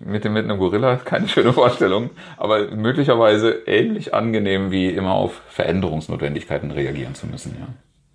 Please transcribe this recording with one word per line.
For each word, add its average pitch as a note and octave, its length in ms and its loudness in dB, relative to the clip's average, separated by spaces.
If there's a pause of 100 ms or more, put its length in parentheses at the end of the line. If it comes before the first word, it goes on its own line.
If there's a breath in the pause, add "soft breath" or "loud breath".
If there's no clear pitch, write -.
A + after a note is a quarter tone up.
mit G2+ 240 -4
dem, G#2+ 80 -2
mit G#2+ 120 0
einem G#2 140 -2
Gorilla, G#2+ 380 2
keine - 320 -2
schöne A#2 240 4
Vorstellung, A#2+ 580 2 (260 loud breath)
aber G#2 360 0
möglicherweise A2+ 800 4 (140)
ähnlich G#3 460 0
angenehm, G2+ 600 0
wie F#2 160 2
immer F#2 240 -2
auf G2 360 -2
Veränderungsnotwendigkeiten D#2 1200 -4
reagieren C#2 420 -6
zu - 140 -12
müssen, - 260 -12 (600)